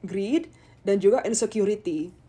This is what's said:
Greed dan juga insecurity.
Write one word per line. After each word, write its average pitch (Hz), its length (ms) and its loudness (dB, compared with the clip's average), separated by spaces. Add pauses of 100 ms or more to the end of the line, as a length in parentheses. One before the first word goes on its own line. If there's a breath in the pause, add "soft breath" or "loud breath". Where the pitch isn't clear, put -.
Greed 220 480 -4 (320 soft breath)
dan 202 160 2
juga 202 240 4
insecurity. 208 880 -2 (140)